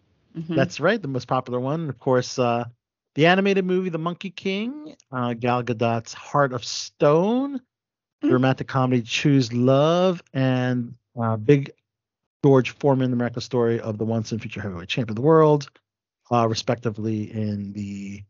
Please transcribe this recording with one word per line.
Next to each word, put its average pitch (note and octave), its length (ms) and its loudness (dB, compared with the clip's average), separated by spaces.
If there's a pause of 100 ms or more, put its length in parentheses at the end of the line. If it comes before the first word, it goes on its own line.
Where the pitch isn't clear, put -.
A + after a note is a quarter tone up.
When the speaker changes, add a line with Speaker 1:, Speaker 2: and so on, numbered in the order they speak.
(360)
Speaker 1:
Mm-hmm. E3 200 -6
Speaker 2:
that's E3+ 240 0
right, G3+ 200 2
the D#3 80 -8
most C3 200 -6
popular B2 320 -2
one. D3+ 280 -4
Of B2+ 120 -10
course, B2+ 380 0
uh, A#2+ 260 0 (500)
the D3 120 4
animated F#3+ 380 4
movie F#3 260 -2
The D#3+ 80 -4
Monkey F3 320 -8
King, A#3 680 -8 (160)
uh, B2 220 -4
Gal B2 280 -2
Gadot's A#2 500 -2
Heart C#3+ 400 0
of B2 120 -6
Stone, G3+ 880 0
the B3+ 60 -8 (680)
Speaker 1:
Mm-hmm. C#4+ 60 4
Speaker 2:
romantic C3 340 2
comedy B2+ 360 0
Choose B2+ 500 2
Love, D#3 680 2 (140)
and, B2+ 600 0 (260)
uh, A2+ 160 0
Big C#3 340 4 (760)
George C3+ 260 6
Foreman, C3 420 0
the B2 40 0
miraculous A#2+ 280 -4
story A#2 360 0
of G#2+ 180 -6
the A2+ 60 -4
once A2+ 280 -4
and A2 80 -6
future - 200 -12
heavyweight F#2 280 -10
champion A2+ 240 -4
of G#2+ 40 -6
the A#2+ 60 -4
world, D3+ 480 6 (640)
uh, A#2 160 4
respectively A2 840 -4
in G#2 400 -4
the G2+ 580 -10